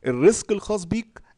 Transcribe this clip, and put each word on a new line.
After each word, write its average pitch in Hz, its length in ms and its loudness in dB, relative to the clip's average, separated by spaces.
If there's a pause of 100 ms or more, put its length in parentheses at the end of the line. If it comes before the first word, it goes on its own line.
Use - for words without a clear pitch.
الريسك 147 460 2
الخاص 202 340 -4
بيك 214 360 -6 (160)